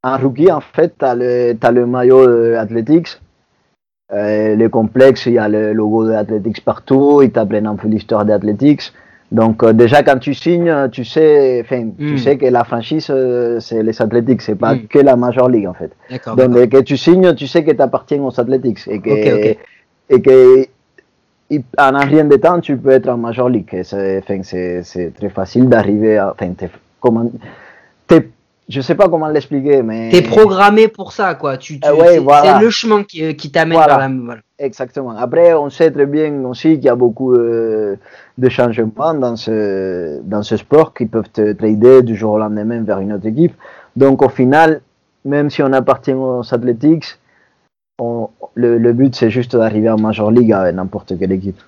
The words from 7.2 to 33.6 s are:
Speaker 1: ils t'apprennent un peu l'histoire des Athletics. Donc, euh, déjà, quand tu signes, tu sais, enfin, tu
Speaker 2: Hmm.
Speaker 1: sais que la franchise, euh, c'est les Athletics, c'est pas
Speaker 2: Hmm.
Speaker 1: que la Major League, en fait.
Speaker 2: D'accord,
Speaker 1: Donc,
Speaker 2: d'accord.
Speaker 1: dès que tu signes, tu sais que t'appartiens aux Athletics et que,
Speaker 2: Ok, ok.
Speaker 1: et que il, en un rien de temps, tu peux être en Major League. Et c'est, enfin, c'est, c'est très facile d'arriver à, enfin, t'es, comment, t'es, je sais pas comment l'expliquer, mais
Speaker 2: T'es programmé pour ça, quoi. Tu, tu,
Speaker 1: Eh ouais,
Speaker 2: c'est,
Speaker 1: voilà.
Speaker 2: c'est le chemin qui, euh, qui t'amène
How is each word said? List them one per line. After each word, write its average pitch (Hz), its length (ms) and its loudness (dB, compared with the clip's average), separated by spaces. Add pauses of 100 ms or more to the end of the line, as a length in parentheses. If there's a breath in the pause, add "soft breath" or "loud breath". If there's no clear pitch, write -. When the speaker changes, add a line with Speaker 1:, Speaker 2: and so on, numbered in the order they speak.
Speaker 1:
ils 127 100 4
t'apprennent 107 360 -4
un 107 80 -6
peu 101 120 -8
l'histoire 110 380 -2
des 107 80 0
Athletics. 107 580 -2 (400 soft breath)
Donc, 113 320 0
euh, 113 100 4
déjà, 120 300 4
quand 135 160 2
tu 143 140 -6
signes, 165 580 -2
tu 123 140 -10
sais, 143 580 2
enfin, 120 240 -6 (100)
tu 147 160 -6
Speaker 2:
Hmm. 143 40 -4
Speaker 1:
sais 135 200 0
que 135 80 -2
la 123 200 2
franchise, 139 440 -6
euh, 123 500 -2
c'est 113 220 -6
les 110 200 -4
Athletics, 117 400 0
c'est 107 140 -6
pas 113 200 -2
Speaker 2:
Hmm. 110 120 -10
Speaker 1:
que - 120 2
la 139 160 6
Major 123 340 0
League, 110 180 0
en 90 60 -10
fait. - 180 -14 (180)
Speaker 2:
D'accord, 127 260 -12
Speaker 1:
Donc, 127 140 4
Speaker 2:
d'accord. 120 120 4
Speaker 1:
dès 123 60 4
que 131 160 4
tu 139 140 -4
signes, 180 360 4
tu 139 140 -8
sais 165 160 -2
que 151 80 0
t'appartiens 139 500 -2
aux 131 180 -6
Athletics 127 480 -4
et 101 120 -8
que, 95 100 -8
Speaker 2:
Ok, 107 300 0
ok. 107 180 0 (520 soft breath)
Speaker 1:
et 127 120 4
que 131 440 6 (840)
il, 151 140 -4 (140)
en 135 180 2
un 139 100 0
rien 151 200 2
de 143 100 4
temps, 165 240 2
tu 147 180 -4
peux 127 140 -2
être 131 160 2
en 123 100 -4
Major 120 300 -4
League. 113 240 -2
Et 92 120 -8
c'est, 95 360 -6
enfin, 95 240 -8
c'est, 90 400 -8
c'est 87 320 -10
très 104 140 -8
facile 117 400 0
d'arriver 107 480 2
à, 98 140 -2
enfin, 92 260 -8
t'es, 92 120 -12 (300)
comment, 117 320 -2 (760 loud breath)
t'es, 165 220 4 (400)
je 120 120 -6
sais 151 140 -4
pas 160 140 2
comment 160 180 -2
l'expliquer, 143 560 0
mais 113 260 -8
Speaker 2:
T'es 180 120 4
programmé 208 680 4
pour 196 240 -10
ça, 185 240 -4
quoi. 135 220 -6
Tu, 143 220 -16
tu, 147 80 -2
Speaker 1:
Eh 147 120 4
ouais, 165 140 6
Speaker 2:
c'est, 170 60 4
Speaker 1:
voilà. 143 400 4
Speaker 2:
c'est 208 60 4
le 226 60 2
chemin 214 320 -2
qui, 165 200 -12
euh, 160 100 -4
qui 151 180 -14
t'amène 165 260 0